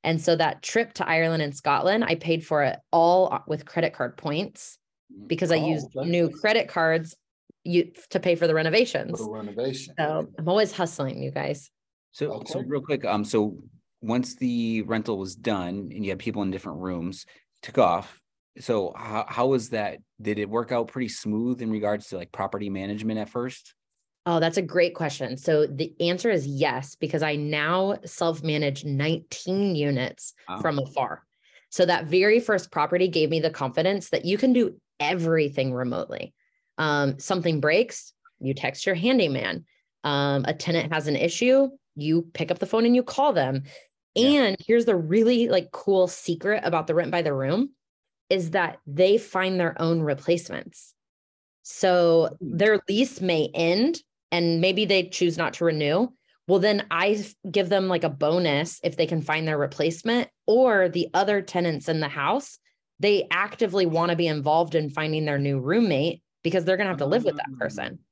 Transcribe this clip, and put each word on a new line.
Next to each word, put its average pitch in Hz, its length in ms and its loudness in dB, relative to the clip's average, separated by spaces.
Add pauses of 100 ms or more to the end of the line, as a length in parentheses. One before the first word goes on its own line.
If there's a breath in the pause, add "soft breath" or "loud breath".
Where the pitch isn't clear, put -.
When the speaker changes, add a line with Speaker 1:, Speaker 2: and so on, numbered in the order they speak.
Speaker 1:
And 165 180 0
so 170 140 4
that 160 260 0
trip 226 320 -2
to - 140 -4
Ireland 165 340 2
and 143 120 -4
Scotland, 180 500 2
I 165 100 2
paid 165 320 -2
for 147 160 2
it 131 160 0 (140)
all 175 560 4
with 151 180 -6
credit 170 260 -2
card 131 240 -6
points - 640 -6 (480)
because 170 240 -2
I 165 80 4
Speaker 2:
Oh, 151 80 0
Speaker 1:
used 151 300 -4
Speaker 2:
okay. 143 120 -4
Speaker 1:
new 170 220 2
credit 220 380 0
cards 160 480 0 (480)
you, 170 260 2 (200)
to 185 100 -2
pay 175 160 2
for 170 100 2
the 160 80 4
renovations. 175 640 0
Speaker 2:
For - 60 -8
the - 60 -10
renovation. 120 680 -8
Speaker 1:
So 156 300 -2 (100)
I'm 160 100 -4
always 202 220 2
hustling, 143 500 -4
you 135 120 -6
guys. 143 360 -6 (440)
Speaker 3:
So, 120 340 -6
so 131 140 -8
Speaker 2:
Okay. 127 80 -8
Speaker 3:
real 139 140 -4
quick, 131 220 -4
um, 104 200 0
so 107 400 -2 (360)
once 123 360 -4
the 117 460 -2
rental 110 360 -4
was 95 160 -8
done 95 580 -4
and 104 120 -8
you 98 60 -4
had 92 100 -6
people 101 220 -6
in 95 100 -4
different 85 260 -10
rooms, 90 480 -8 (360 soft breath)
took - 160 -4
off. 90 420 2 (380)
So 104 380 -2
how, 107 320 -6
how 120 180 0
was 127 240 0
that? 107 300 -6 (200)
Did 104 180 -2
it 104 120 -4
work 117 220 -2
out 117 160 -2
pretty 123 200 -6
smooth 117 540 -4
in 110 80 -4
regards 104 380 -2
to, 95 100 -10
like, 87 140 -14
property 101 360 -6
management 104 500 -4
at 107 120 -8
first? 123 440 -10 (520)
Speaker 1:
Oh, 170 140 2
that's 165 180 2
a 190 40 0
great 175 320 2
question. 135 440 -6
So 151 280 4
the 147 320 -6
answer 175 320 0
is 151 160 0
yes, 139 480 -2
because 160 280 -2
I 151 120 0
now 151 680 0
self-manage 151 800 -2
nineteen 165 880 -2
units 139 600 -4 (140 soft breath)
Speaker 3:
Wow. 92 120 -10
Speaker 1:
from 151 180 -2
afar. 131 460 -4 (460 soft breath)
So 180 160 2
that 170 200 2
very 190 340 4
first 208 300 -2
property 175 380 2
gave 156 220 2
me 160 100 2
the 156 100 0
confidence 165 600 -2
that - 160 -2
you 196 120 2
can 262 140 4
do 233 260 2 (220)
everything 147 720 0
remotely. 123 640 -6 (440)
Um, 143 400 2
something 170 400 0
breaks, 160 540 0 (260)
you 135 160 -4
text - 320 -6
your 196 80 0
handyman. 170 680 0 (400)
Um, 143 420 2
a 147 60 0
tenant 165 400 -2
has 151 160 -2
an 147 80 0
issue, 254 540 4 (260)
you 160 380 0
pick 165 160 -4
up 175 80 -2
the 185 80 -2
phone 226 180 2
and 240 100 6
you 247 80 4
call 269 300 2
them. 139 300 0 (520 loud breath)
Speaker 3:
Yeah. 247 140 4
Speaker 1:
And 254 360 4
here's 233 200 4
the 220 100 4
really, 226 540 4
like, 180 240 0
cool 190 340 2
secret 175 580 -2
about 165 220 0
the 160 80 -2
rent 160 160 2
by 175 120 0
the 147 120 0
room 160 360 0 (600)
is 175 220 0
that 175 340 0
they 180 320 4
find 185 420 -2
their 165 220 0
own 165 180 2
replacements. - 960 -4 (680)
So 170 800 4
Speaker 3:
Hmm. 170 160 -6
Speaker 1:
their 208 320 4
lease 220 320 0
may 170 340 0
end 202 460 2 (300)
and 170 320 2
maybe 190 240 2
they 185 220 2
choose 170 280 0
not 165 180 -2
to 170 120 -4
renew. 156 420 2 (400 soft breath)
Well, 190 100 4
then 202 320 2
I 175 200 0
f-, 208 240 -4 (160)
give 185 180 0
them, 190 200 2
like, 175 160 0
a 160 40 0
bonus 151 720 0
if 170 140 -2
they 165 100 2
can 160 140 -2
find 156 260 -2
their 156 120 0
replacement, 165 720 -2 (160)
or 214 420 4
the 170 240 -2
other 196 300 2
tenants 175 460 -2
in 160 120 0
the 147 80 -4
house, 151 500 -4 (400)
they 202 320 2
actively 190 540 0
wanna 165 320 2
be 170 100 2
involved 151 480 2
in 156 140 0
finding 156 380 -2
their 143 120 0
new 139 220 0
roommate 165 640 2 (200)
because 165 220 0
they're 185 140 2
gonna 196 100 0
have 165 100 -4
to 143 80 0
live 220 180 2
with 151 120 0
that - 140 -6
Speaker 3:
Mm. 131 80 -14
Speaker 1:
person. - 400 -6 (140)